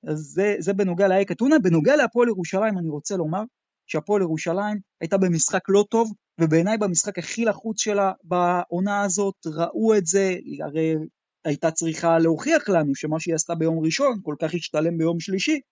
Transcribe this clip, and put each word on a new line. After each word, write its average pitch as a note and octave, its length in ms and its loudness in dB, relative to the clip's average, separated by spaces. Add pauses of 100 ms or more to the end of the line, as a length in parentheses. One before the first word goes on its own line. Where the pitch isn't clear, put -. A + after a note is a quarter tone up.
אז D#3 100 -2
זה, E3 420 -2
זה F3+ 140 -2
בנוגע G3 340 2
לאייק F#3+ 240 2
אתונה. C4+ 280 4
בנוגע F3 360 4
להפועל A#3+ 320 2
ירושלים, G3 500 -2
אני E3 120 -4
רוצה D3+ 280 -6
לומר F3 260 -2 (440)
שהפועל G3 340 0
ירושלים F3+ 560 -2 (240)
הייתה E3 160 -2
במשחק F#3 520 2
לא G3+ 200 6
טוב, A3+ 220 0 (300)
ובעיניי E3+ 360 4
במשחק G3+ 420 -2
הכי A3+ 260 -4
לחוץ A3 360 -2
שלה G3+ 300 0 (120)
בעונה F3+ 760 0
הזאת, G3 340 -2 (100)
ראו E3+ 500 0
את G3 100 2
זה, F#3+ 300 0 (300)
הרי D#3+ 300 0 (500)
הייתה D#3 260 -2
צריכה E3 480 0
להוכיח G#3+ 500 2
לנו D3+ 260 2
שמה D#3 240 -4
שהיא E3 160 -4
עשתה E3+ 200 -4
ביום E3 240 0
ראשון G#3+ 440 -2
כל D3+ 180 -6
כך D#3+ 120 -4
השתלם E3 440 -2
ביום E3 220 0
שלישי. G3 400 -2 (120)